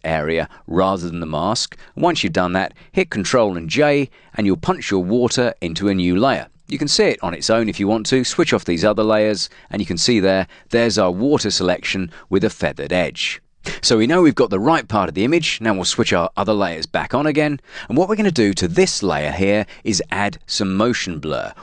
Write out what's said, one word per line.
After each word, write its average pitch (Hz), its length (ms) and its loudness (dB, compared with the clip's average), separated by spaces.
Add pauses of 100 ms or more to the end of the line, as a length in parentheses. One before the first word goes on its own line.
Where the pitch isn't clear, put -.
area 80 420 -2 (200)
rather 92 420 0
than 85 100 -8
the 85 60 -6
mask. 80 500 -4 (200)
And 147 80 -2
once 165 200 0
you've 95 80 -2
done 90 220 0
that, 95 200 -2 (200)
hit 185 160 0
Control 101 480 0
and 82 120 -8
J 143 400 2 (260)
and 107 120 0
you'll 95 80 4
punch 147 340 -4
your 95 140 0
water 120 560 0
into 87 300 -4
a 101 40 2
new 90 240 2
layer. 107 300 0 (220)
You 143 80 -6
can 147 100 -4
see 208 180 2
it 143 160 0
on 87 120 -4
its 78 160 -6
own 113 180 2
if 98 100 -4
you 98 120 0
want 110 160 0
to. 131 180 2
Switch - 300 0
off 104 100 0
these 85 220 -2
other 107 180 2
layers 107 460 2 (200)
and 101 120 -4
you 95 40 -2
can 87 120 -4
see 110 240 2
there, 95 260 2 (220)
there's 117 280 2
our 92 140 2
water 110 400 0
selection 90 580 -2 (200)
with 95 160 4
a 110 40 2
feathered 71 440 -4
edge. - 480 -2 (420)
So 123 120 4
we 110 120 4
know 175 160 4
we've 151 100 4
got 120 160 2
the 95 100 0
right 135 280 2
part 101 200 0
of 78 60 -8
the 92 100 0
image. 156 380 0
Now 110 140 0
we'll 92 100 -4
switch - 280 0
our 85 220 0
other 98 180 0
layers 87 340 -2
back - 260 -4
on 147 140 0
again. 147 320 0 (280)
And 110 80 -4
what 180 140 2
we're 220 60 2
gonna 208 160 2
do 104 240 2
to 90 120 -2
this 175 360 0
layer 76 280 -2
here 98 360 0 (160)
is 98 260 -2
add 101 380 -4
some 95 280 -4
motion 101 440 -2
blur. 67 440 -6